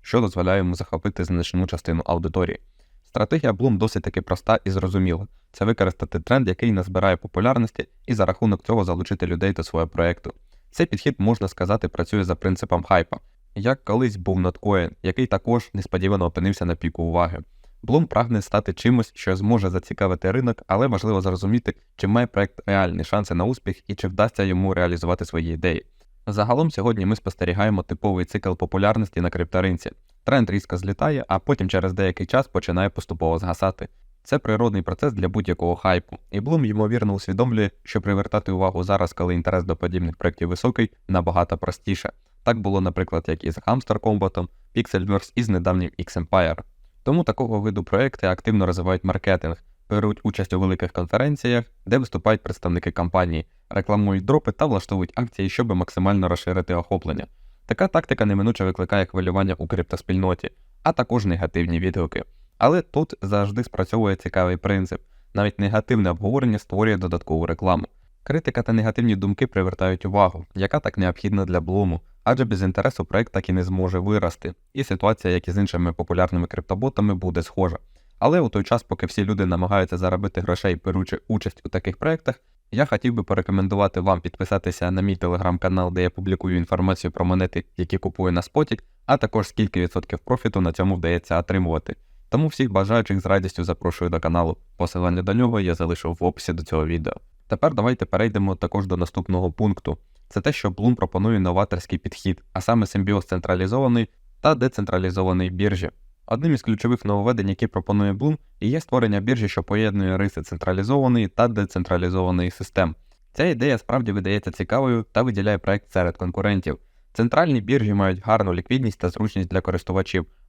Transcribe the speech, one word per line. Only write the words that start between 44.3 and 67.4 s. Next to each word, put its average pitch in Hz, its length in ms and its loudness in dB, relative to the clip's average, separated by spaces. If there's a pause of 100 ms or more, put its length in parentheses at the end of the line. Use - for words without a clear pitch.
Pixelverse 98 580 -2
і 120 80 0
з 110 60 -2
недавнім 90 500 0
X-Empire. 85 600 0 (440)
Тому 160 220 2
такого 113 360 -2
виду 101 240 -2
проєкти - 420 0
активно 95 400 2
розвивають 90 380 0
маркетинг, 92 520 0 (340)
беруть 104 320 0
участь 98 300 -2
у 92 80 0
великих 95 320 0
конференціях, 120 720 0 (220)
де 110 120 4
виступають 110 440 2
представники - 480 -2
компанії, 85 560 0 (240)
рекламують 101 540 0
дропи 135 280 2
та - 140 0
влаштовують 98 480 -2
акції, 107 360 -4
щоб 113 240 -2
максимально 92 540 2
розширити 90 460 -2
охоплення. 85 520 -4 (400)
Така - 220 0
тактика - 360 0
неминуче 101 400 2
викликає 92 420 0
хвилювання 92 520 0
у 80 80 -6
криптоспільноті, 92 840 -2 (320)
а 160 100 2
також 117 340 0
негативні 85 540 0
відгуки. 90 440 -2 (340)
Але 147 240 4
тут - 400 -4
завжди 101 420 0
спрацьовує 101 520 0
цікавий 90 400 0
принцип. 95 440 -2 (340)
Навіть 101 240 0
негативне 104 520 2
обговорення 107 480 0
створює 107 380 0
додаткову 85 500 -2